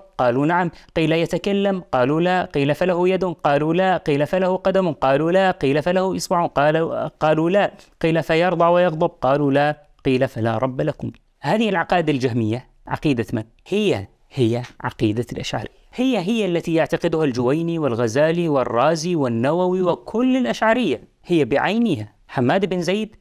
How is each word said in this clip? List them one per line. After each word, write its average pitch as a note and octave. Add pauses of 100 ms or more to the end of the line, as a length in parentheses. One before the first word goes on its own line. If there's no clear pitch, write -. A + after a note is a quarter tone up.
(180)
قالوا: B2+
"نعم." F3 (260)
قيل: D#3+
"يتكلم؟" F#3+ (100)
قالوا: C3+
"لا." F3+
قيل: C#3+
"فله F3+
يد؟" F#3
قالوا: D#3
"لا." F#3
قيل: D3
"فله F#3
قدم؟" F#3
قالوا: C#3
"لا." F#3+
قيل: D3
"فله F#3
إصبع؟" F3
قالوا: D3
قالوا: D#3
"لا." F#3+ (300)
قيل: E3
"فيرضى E3+
ويغضب؟" F3
قالوا: C#3
"لا." D3 (220)
قيل: C3
"فلا A2
رب C3
لكم." D3 (300)
هذه G#3+
العقائد F3
الجهمية A#2+ (180)
عقيدة C3
من؟ A2+ (240)
هي، F3 (260)
هي A#2 (180)
عقيدة A#2
الأشعرية، B2+ (260)
هي، B3+
هي G3+
التي E3+
يعتقدها D#3+
الجويني D3
والغزالي D3
والرازي D3
والنووي D#3
وكل B3
الأشعرية، A3+ (160)
هي E3
بعينها. C#3+ (140)
حماد D#3
بن F3+
زيد G3+